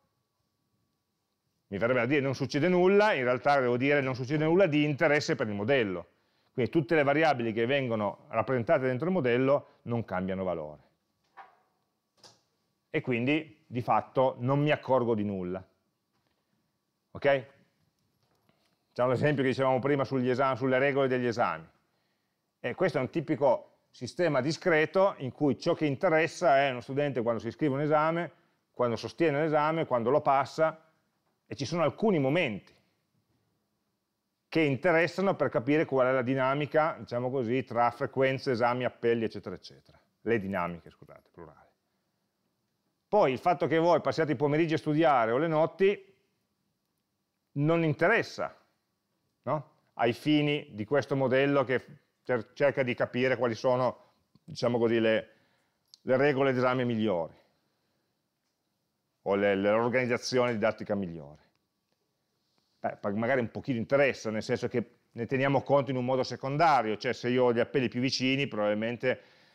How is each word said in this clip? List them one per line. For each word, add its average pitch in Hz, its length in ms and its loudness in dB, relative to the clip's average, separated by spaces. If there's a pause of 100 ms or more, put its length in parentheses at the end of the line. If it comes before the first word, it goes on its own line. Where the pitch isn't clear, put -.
(1700)
mi 98 80 -8
verrebbe 120 220 0
da 117 60 0
dire 139 160 2
non 131 140 -2
succede 143 320 -2
nulla, 190 460 4
in 135 100 -2
realtà 127 360 2
devo 123 160 2
dire 139 260 2
non 131 140 -4
succede 139 300 -2
nulla 175 220 4
di 147 160 2
interesse 147 520 2
per 120 120 -4
il 104 60 -4
modello. 101 540 0 (460)
Quindi 117 180 -2
tutte 165 240 2
le 147 80 4
variabili 139 500 2
che 117 120 0
vengono 117 640 -2
rappresentate 127 560 0
dentro 127 220 -2
il 190 60 0
modello 131 540 2 (160)
non 113 220 -4
cambiano 92 380 -4
valore. 78 380 -6 (2000)
E 156 120 -4
quindi 139 680 -2
di 120 140 -8
fatto 127 580 0
non 139 220 0
mi 151 100 2
accorgo 123 420 0
di 104 100 -2
nulla. 92 400 -6 (1500)
Ok? 139 340 0 (1500)
C'è 123 100 0
un 127 80 2
esempio 147 320 2
che 131 60 2
dicevamo 131 300 0
prima 139 240 0
sugli 127 260 -2
esami, 131 260 0
sulle 127 240 0
regole 135 280 2
degli 123 200 0
esami. 92 400 -2 (920)
E 123 160 -6
questo 170 220 -2
è 131 40 -2
un 123 80 -4
tipico 135 680 -2 (120)
sistema 143 500 -2
discreto 160 760 0
in 127 140 -8
cui 143 280 0
ciò 170 140 -2
che 156 120 -4
interessa 160 720 2
è 139 120 2
uno 123 100 -6
studente 135 400 -4
quando 113 200 -2
si 110 60 -8
iscrive 135 260 -2
a 135 40 -2
un 147 60 -2
esame, 156 480 0 (400)
quando 120 240 -2
sostiene 143 460 0
l'esame, 156 440 0
quando 120 240 0
lo 147 120 2
passa, 151 600 0 (680)
e 113 80 -12
ci 131 100 -6
sono 165 180 -2
alcuni 175 360 0
momenti 135 560 -2 (1700)
che 160 120 0
interessano 165 720 2
per 135 140 0
capire 147 360 0
qual 131 220 2
è 131 40 2
la 131 100 0
dinamica, 135 800 0
diciamo 120 300 -6
così, 123 340 -2
tra 117 260 0
frequenze, 135 640 -2
esami, 120 320 0
appelli, 117 400 -2
eccetera, 101 320 -8
eccetera. - 440 -20 (220)
Le 110 180 0
dinamiche, 87 500 -6
scusate, - 420 -20
plurale. 78 340 -20 (1400)
Poi 185 240 4
il 123 80 -4
fatto 175 280 0
che 156 100 2
voi 165 240 4
passiate 147 320 -2
i - 20 -2
pomeriggi 151 400 0
a - 20 0
studiare 147 540 2
o 120 60 2
le 165 100 0
notti 165 680 0 (1400)
non 165 260 2
interessa, 160 720 0 (880)
no? 147 280 -6 (220)
Ai 117 200 0
fini 147 580 0
di 104 140 -8
questo 143 300 -2
modello 135 480 2
che 117 200 -2 (400)
cer-, 123 300 -4
cerca 139 300 0
di 123 100 -2
capire 123 440 -2
quali 117 180 0
sono, 127 580 -2 (300)
diciamo 120 340 -2
così, 117 220 2
le, 110 300 2 (720)
le 127 160 0
regole 135 360 2
d'esame 127 300 2
migliori 107 520 -2 (1900)
o 98 120 0
le, 101 200 2
le, 101 160 0
l'organizzazione 120 840 0
didattica 107 420 -4
migliore. 82 460 -10 (1400)
Beh, - 180 -8
pa-, 104 140 -6
magari 117 280 0
un 113 100 -4
pochino - 280 -6
interessa, 120 520 0
nel 107 140 -6
senso 123 240 -4
che 117 240 -4 (200)
ne 117 140 -8
teniamo 135 380 0
conto 139 260 0
in 131 80 -4
un 123 80 -4
modo 131 180 0
secondario, 135 760 0
cioè 123 160 -4
se - 160 -6
io 123 160 2
ho 120 80 2
gli 117 60 0
appelli 120 280 0
più 123 140 -4
vicini 131 460 -2
probabilmente 110 880 -4 (200)